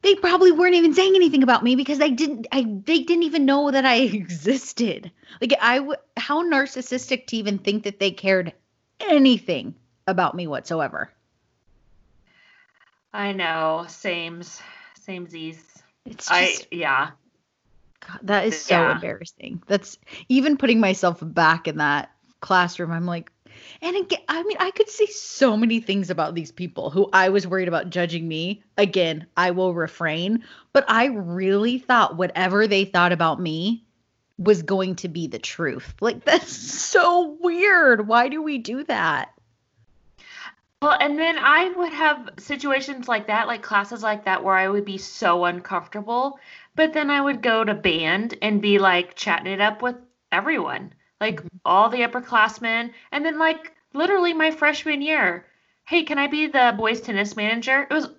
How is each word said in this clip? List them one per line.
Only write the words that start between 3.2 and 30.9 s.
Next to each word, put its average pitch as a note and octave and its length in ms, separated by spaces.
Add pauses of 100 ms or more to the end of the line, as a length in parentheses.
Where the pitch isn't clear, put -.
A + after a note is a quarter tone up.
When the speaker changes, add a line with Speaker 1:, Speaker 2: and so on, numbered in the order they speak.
Speaker 1:
even D4 220
know C#4+ 240
that C4 160
I B3+ 100
<laughs> A#3+ 60
existed. G3 1080 (300)
Like, A#3 200
I A#3 180
w-, C#4+ 180 (200)
how D#4 260
narcissistic C4 840
to A#3 100
even G3+ 220
think G3+ 240
that G3+ 160
they G3 120
cared F#3 420 (480)
anything C4 720 (320)
about F3+ 280
me F3+ 120
whatsoever. C#3+ 640 (2000)
Speaker 2:
I G3+ 200
know. D#3+ 540
Sames. E3+ 760 (460)
Samesies. E3 520 (460)
Speaker 1:
It's - 260
Speaker 2:
I, F3+ 140
Speaker 1:
just - 260
Speaker 2:
yeah. D3+ 400 (960)
Speaker 1:
God, - 160
that G3 220
is E3+ 160
so - 140
Speaker 2:
Yeah. E3+ 200
Speaker 1:
embarrassing. - 720
That's, - 300 (320)
even C4+ 280
putting A#3 220
myself F#3+ 420
back E3 460
in D#3 100
that D3 340 (300)
classroom, F3 500
I'm E3+ 140
like, E3+ 260 (500)
and F4+ 140
again, F#4+ 320
I E4 160
mean, G#4 160
I F#4+ 120
could G#4+ 180
say G#4+ 160
so C4+ 500
many A3+ 240
things G3 300
about E3 240
these D#3 180
people - 380
who F#3+ 240
I F#3+ 160
was G3 180
worried F#3 200
about E3+ 240
judging E3+ 360
me. E3 360 (140)
Again, E3 500 (100)
I F3+ 140
will F3+ 240
refrain, E3+ 680 (300)
but F#3 160
I A3+ 160